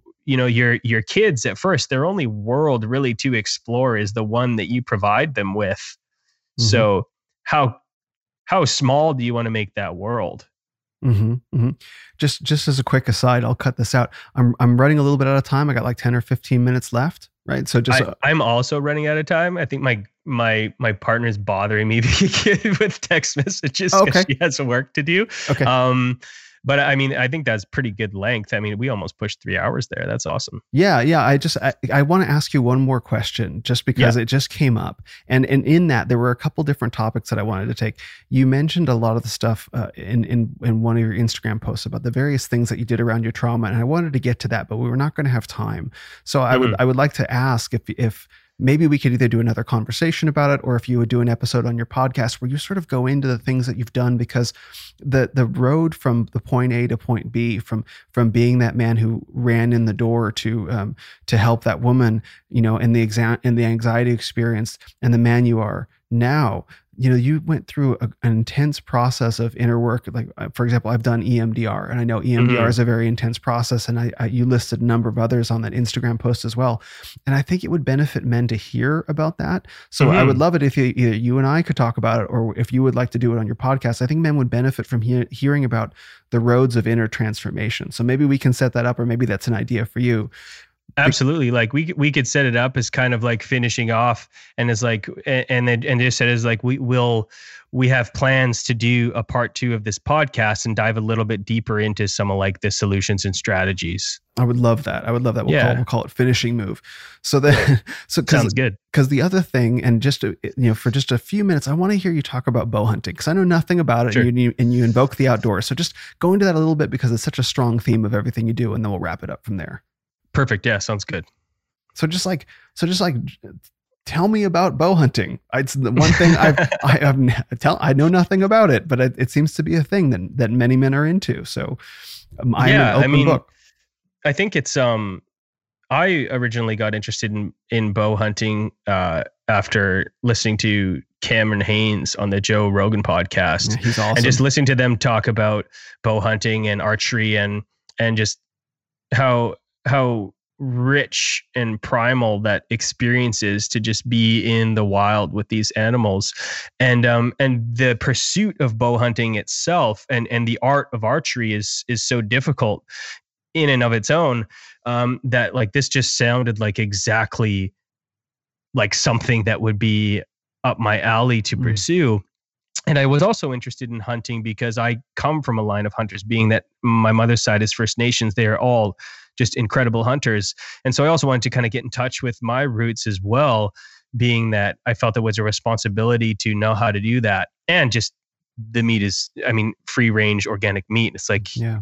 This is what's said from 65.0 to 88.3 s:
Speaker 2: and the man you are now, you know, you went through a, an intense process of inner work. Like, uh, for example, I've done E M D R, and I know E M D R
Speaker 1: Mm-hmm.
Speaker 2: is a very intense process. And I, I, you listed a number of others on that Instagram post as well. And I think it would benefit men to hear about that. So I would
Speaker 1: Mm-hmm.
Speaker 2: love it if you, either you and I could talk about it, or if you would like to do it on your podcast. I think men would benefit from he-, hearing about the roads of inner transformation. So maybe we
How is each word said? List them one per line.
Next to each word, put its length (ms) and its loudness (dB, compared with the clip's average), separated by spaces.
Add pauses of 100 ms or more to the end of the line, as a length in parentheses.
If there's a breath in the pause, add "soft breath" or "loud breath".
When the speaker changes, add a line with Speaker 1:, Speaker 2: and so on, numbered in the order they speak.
Speaker 2:
and 120 4
the 40 4
man 280 4
you 140 2
are 300 -6 (200)
now, 560 0 (320 loud breath)
you 120 2
know, 80 4
you 280 2
went 220 -2
through 320 0
a, 60 -4 (180)
an 80 2
intense 480 0
process 580 -2
of 200 -2
inner 200 0
work. 360 -2
Like, 240 -6
uh, 160 -8
for 100 -2
example, 280 0
I've 120 0
done 200 0
E 180 2
M 120 -2
D 120 -2
R, 240 -6
and 100 -4
I 60 -2
know 180 -2
E 120 0
M 120 4
D 80 2
R 60 2
Speaker 1:
Mm-hmm. 80 4
Speaker 2:
is 100 0
a 60 4
very 200 0
intense 320 -2
process. 520 -2
And 100 -2
I, 180 -2
I, 100 -2
you 180 0
listed 340 0
a 60 0
number 240 2
of 80 -4
others 340 0
on 120 0
that 100 -6
Instagram 440 -2
post 280 -2
as 100 -6
well. 260 0 (440 loud breath)
And 100 0
I 60 2
think 240 -2
it 20 -6
would 160 -2
benefit 400 0
men 240 0
to 80 -2
hear 540 -2
about 300 -4
that. 280 -4 (220 loud breath)
So 220 2
I 120 4
would 120 4
Speaker 1:
Mm-hmm. 40 0
Speaker 2:
love 160 4
it 80 2
if 140 2
you, 180 2
either 180 2
you 240 0
and 80 2
I 180 2
could 120 -2
talk 220 0
about 240 0
it, 80 -4
or 280 -2
if 140 -2
you 100 2
would 140 2
like 140 0
to 100 -4
do 160 2
it 40 0
on 60 -2
your 120 -4
podcast. 440 -2
I 60 0
think 140 0
men 160 2
would 120 2
benefit 360 0
from 160 -2
he-, 300 0
hearing 340 0
about 280 -2 (360 loud breath)
the 100 2
roads 380 4
of 100 0
inner 220 2
transformation. 800 -6
So 140 -4
maybe 180 2
we 140 2